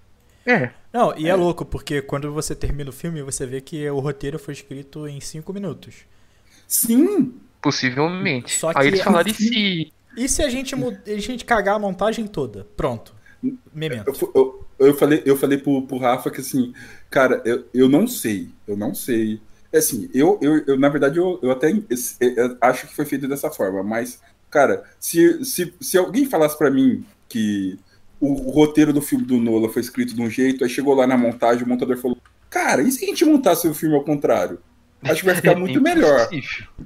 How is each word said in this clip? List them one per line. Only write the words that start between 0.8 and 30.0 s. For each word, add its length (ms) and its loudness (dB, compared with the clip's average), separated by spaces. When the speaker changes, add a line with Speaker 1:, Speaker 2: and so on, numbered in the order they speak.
Speaker 2:
Não, 240 0
e 100 -4
é 40 0
Speaker 3:
É. 60 4
Speaker 2:
louco, 280 0
porque 380 -6
quando 300 -6
você 200 -6
termina 380 -4
o 20 -18
filme, 300 -8
você 240 -8
vê 140 -8
que 280 -8
o 120 -2
roteiro 400 -6
foi 120 -14
escrito 540 -14
em 140 -12
cinco 320 -14
minutos. 460 -12
Speaker 3:
Sim! 680 2
Speaker 1:
Possivelmente. 960 -2
Speaker 2:
Só 120 -2
Speaker 1:
Aí 40 -6
Speaker 2:
que 140 4
Speaker 1:
eles 120 2
falaram, 300 2
e 40 -4
Speaker 3:
Sim. 140 -2
Speaker 1:
se 440 -2
Speaker 2:
E 120 -4
se 140 0
a 80 0
gente 240 -6
mu-, 320 -6
a 120 -6
gente 260 -10
cagar 320 0
a 20 -4
montagem 480 -4
toda? 400 -8
Pronto. 380 -6
Memento. 360 -6
Speaker 3:
Eu 60 -4
fu-, 200 -4
eu, 320 0
eu 140 8
falei, 300 2
eu 120 4
falei 220 0
pro, 280 -2
pro 120 -8
Rafa 320 0
que, 100 -12
assim, 320 -4
cara, 360 2
eu, 280 0
eu 160 6
não 180 6
sei, 420 -6
eu 100 -6
não 180 -4
sei. 460 -2
É 60 4
assim, 340 -2
eu, 300 4
eu, 240 2
eu, 120 2
na 100 4
verdade, 300 2
eu, 240 0
eu 100 0
até 180 0
es-, 320 -6
eu, 160 2
eu 240 0
acho 280 2
que 60 -20
foi 100 -4
feito 240 -4
dessa 220 -4
forma, 320 -4
mas, 380 -6
cara, 340 2
se, 460 4
se, 360 -6
se 160 -4
alguém 300 2
falasse 320 0
pra 120 4
mim 340 2
que 500 -2
o, 280 -2
o 20 -4
roteiro 420 4
do 100 2
filme 220 -2
do 140 2
Nolan 300 2
foi 140 -2
escrito 320 -4